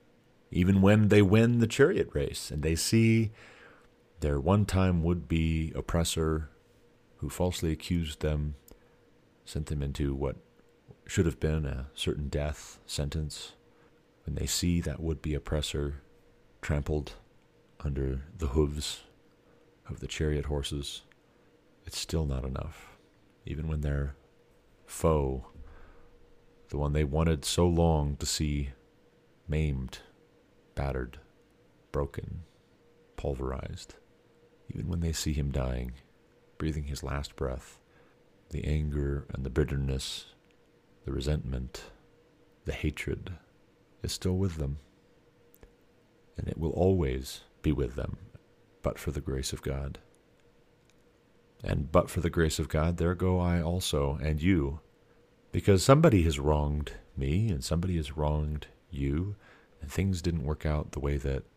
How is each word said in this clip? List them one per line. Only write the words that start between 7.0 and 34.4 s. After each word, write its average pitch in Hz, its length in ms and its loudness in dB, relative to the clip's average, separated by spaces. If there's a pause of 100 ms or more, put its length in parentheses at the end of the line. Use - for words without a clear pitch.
who 71 100 -8
falsely 87 440 -2
accused 80 480 -2
them, 76 340 -2 (920)
sent 78 220 -6
them 73 160 -4
into 69 320 -2
what 67 220 -4 (720)
should 90 200 2
have - 120 0
been 78 280 0
a 67 280 -6
certain - 340 -4
death 73 580 -6
sentence. 76 640 -6 (720)
When 73 100 -4
they 69 120 -2
see 87 340 0
that 78 200 -4
would-be 78 340 -2
oppressor 71 680 -4 (580)
trampled 71 520 -2 (680)
under 67 420 -2 (140)
the 80 120 -4
hooves 73 540 -2 (880)
of - 120 -12
the 65 80 -10
chariot 76 380 0
horses, 71 560 -6 (840)
it's - 140 -10
still 80 280 -2
not 65 180 -4
enough. - 540 -10 (460)
Even 78 240 -6
when 76 140 -2
their 71 340 -2 (680)
foe, 69 600 0 (1200)
the - 60 -6
one 71 160 0
they 76 120 4
wanted 78 400 2
so 87 240 4
long 80 480 4
to - 100 -6
see 71 440 -2 (760)
maimed, 73 540 -2 (720)
battered, 65 460 -4 (720)
broken, 71 500 -6 (760)
pulverized, 65 800 -6 (720)